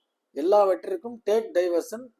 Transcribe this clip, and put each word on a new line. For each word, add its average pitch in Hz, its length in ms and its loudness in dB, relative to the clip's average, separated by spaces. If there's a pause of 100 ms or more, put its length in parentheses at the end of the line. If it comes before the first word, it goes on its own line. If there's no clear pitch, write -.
(300)
எல்லாவற்றிற்கும் 190 960 0
டேக் 220 280 0
டைவர்ஷன், 180 540 -2 (140)